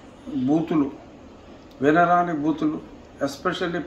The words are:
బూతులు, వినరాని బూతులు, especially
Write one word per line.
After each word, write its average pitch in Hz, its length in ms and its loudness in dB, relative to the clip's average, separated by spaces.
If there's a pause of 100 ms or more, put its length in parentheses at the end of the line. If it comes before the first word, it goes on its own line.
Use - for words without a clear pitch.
(460)
బూతులు, 156 440 0 (920)
వినరాని 175 600 4
బూతులు, 156 360 -2 (480)
especially 175 600 -4